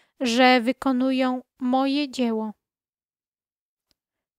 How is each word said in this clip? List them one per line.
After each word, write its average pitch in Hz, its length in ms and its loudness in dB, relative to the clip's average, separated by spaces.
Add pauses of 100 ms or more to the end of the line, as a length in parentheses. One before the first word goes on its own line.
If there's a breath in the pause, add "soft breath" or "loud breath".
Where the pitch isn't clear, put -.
(200)
że 254 420 4
wykonują 254 800 -2 (180)
moje 269 500 0
dzieło. 220 440 -4 (1900)